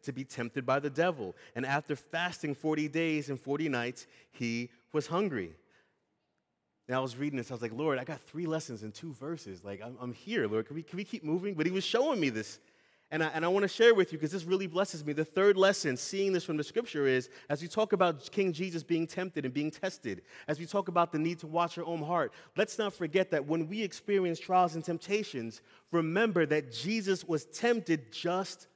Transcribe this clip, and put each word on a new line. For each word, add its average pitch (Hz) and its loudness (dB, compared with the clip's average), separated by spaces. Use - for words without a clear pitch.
to 143 -6
be 131 -8
tempted 123 -6
by 135 2
the 147 -2
devil. 143 -2
And 120 -4
after 143 -2
fasting 165 -4
forty 151 0
days 156 0
and 131 -6
forty 147 -2
nights, 123 -2
he 117 -4
was 151 0
hungry." 147 -2
And 127 0
I - 2
was 131 -4
reading 143 -4
this, 123 -6
I - -6
was 117 -6
like, 113 -4
"Lord, 139 0
I - -8
got 143 -8
three 165 -8
lessons 156 -4
in 110 -8
two 160 -12
verses. 120 -10
Like, 98 -10
I'm, 123 -12
I'm 123 -6
here, 175 -2
Lord. 110 0
Can 143 -12
we, 165 -8
can 175 -12
we 196 -4
keep - -10
moving?" 175 -2
But 156 0
he 180 2
was 190 -2
showing 254 2
me 151 2
this. 110 -4
And 156 0
I, 156 2
and 160 0
I 175 4
wanna 196 4
share 226 8
with 185 4
you, 160 -8
'cause 151 -2
this 180 -6
really 190 0
blesses 170 -2
me. 147 -2
The 147 0
third 190 6
lesson, 185 4
seeing 196 0
this 175 0
from 160 -2
the 151 0
scripture, 160 0
is 127 4
as 147 -2
we 170 -10
talk 214 2
about 175 2
King 190 2
Jesus 170 -4
being 165 2
tempted 175 -4
and 131 -2
being 147 0
tested, 131 -6
as 151 -2
we 170 -8
talk 196 0
about 170 4
the 156 0
need 165 0
to 170 -12
watch 170 0
our 170 -6
own 165 -4
heart, 151 0
let's 208 0
not 208 -2
forget 180 2
that 143 2
when 160 0
we 214 -4
experience 185 0
trials 180 4
and 160 -4
temptations, 165 -4
remember 170 4
that 143 0
Jesus 185 0
was 160 -2
tempted 170 0
just - -4